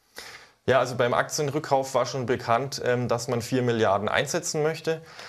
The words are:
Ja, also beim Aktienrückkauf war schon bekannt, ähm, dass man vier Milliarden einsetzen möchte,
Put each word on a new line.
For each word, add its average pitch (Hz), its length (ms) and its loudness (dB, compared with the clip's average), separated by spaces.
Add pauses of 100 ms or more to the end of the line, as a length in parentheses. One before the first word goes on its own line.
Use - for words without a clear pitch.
(680)
Ja, 127 120 6
also 127 160 0
beim 123 180 2
Aktienrückkauf 139 800 0
war 120 140 2
schon 131 180 -4
bekannt, 120 580 0
ähm, 123 240 0
dass 117 200 -2
man 117 160 0
vier 127 180 0
Milliarden 107 480 2
einsetzen 147 540 0
möchte, 160 360 -2 (300)